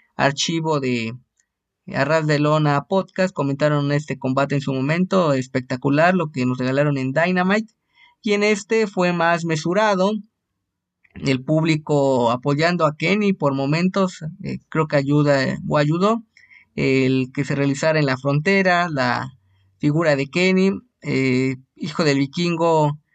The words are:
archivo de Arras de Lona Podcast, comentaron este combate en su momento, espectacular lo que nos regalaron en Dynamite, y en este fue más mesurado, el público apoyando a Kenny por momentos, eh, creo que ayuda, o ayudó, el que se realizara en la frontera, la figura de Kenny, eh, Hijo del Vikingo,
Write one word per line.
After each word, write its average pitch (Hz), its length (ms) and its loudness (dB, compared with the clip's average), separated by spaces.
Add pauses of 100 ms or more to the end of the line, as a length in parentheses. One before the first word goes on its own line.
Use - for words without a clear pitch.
(160)
archivo 156 640 -2
de 120 340 -2 (800)
Arras 156 360 0
de 147 100 2
Lona 147 460 2
Podcast, 185 500 -2
comentaron 143 560 0
este 147 260 -2
combate 135 380 -2
en 143 60 0
su 139 120 -4
momento, 165 600 0
espectacular 135 840 0
lo 160 160 -2
que 127 160 -2
nos 127 100 0
regalaron 139 420 0
en 131 140 -2
Dynamite, 185 640 0 (480)
y 208 120 0
en 208 100 0
este 214 420 0
fue 180 260 0
más 170 320 0
mesurado, 185 680 0 (1000)
el 131 280 -2
público 147 880 2
apoyando 151 560 0
a 151 100 -2
Kenny 196 360 0
por 143 220 -2
momentos, 175 680 -2 (220)
eh, 131 240 -8
creo 156 180 -2
que 147 100 -2
ayuda, 139 640 2 (100)
o 147 100 0
ayudó, 180 440 0 (540)
el 131 580 0
que 143 100 -2
se 143 120 -4
realizara 143 420 0
en 147 80 2
la 131 100 0
frontera, 175 720 2
la 127 480 -2 (420)
figura 151 360 2
de 139 140 -2
Kenny, 185 420 2 (320)
eh, 131 540 0 (180)
Hijo 170 300 -4
del 139 140 2
Vikingo, 160 840 0 (140)